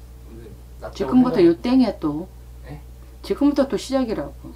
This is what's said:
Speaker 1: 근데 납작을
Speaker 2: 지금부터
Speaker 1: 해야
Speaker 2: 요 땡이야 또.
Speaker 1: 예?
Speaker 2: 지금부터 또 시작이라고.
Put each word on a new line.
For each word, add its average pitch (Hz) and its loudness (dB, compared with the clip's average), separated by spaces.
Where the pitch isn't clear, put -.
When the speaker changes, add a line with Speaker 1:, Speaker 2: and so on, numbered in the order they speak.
Speaker 1:
근데 113 -18
납작을 - -14
Speaker 2:
지금부터 254 2
Speaker 1:
해야 175 8
Speaker 2:
요 170 6
땡이야 247 2
또. 156 -6
Speaker 1:
예? 143 -16
Speaker 2:
지금부터 277 0
또 - -4
시작이라고. 262 -4